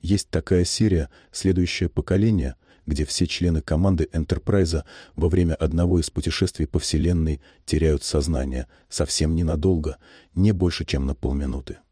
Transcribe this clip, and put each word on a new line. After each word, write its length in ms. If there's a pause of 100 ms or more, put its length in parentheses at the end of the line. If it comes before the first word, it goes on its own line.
есть 280
такая 360
серия 440 (220)
«Следующее 580
поколение», 680 (280)
где 200
все 240
члены 340
команды 500
«Энтерпрайза» 720 (300)
во 140
время 260
одного 460
из 100
путешествий 560
по 140
Вселенной 600 (240)
теряют 380
сознание 640 (220)
совсем 480
ненадолго, 600 (360)
не 160
больше, 340
чем 220
на 80
полминуты. 640 (140)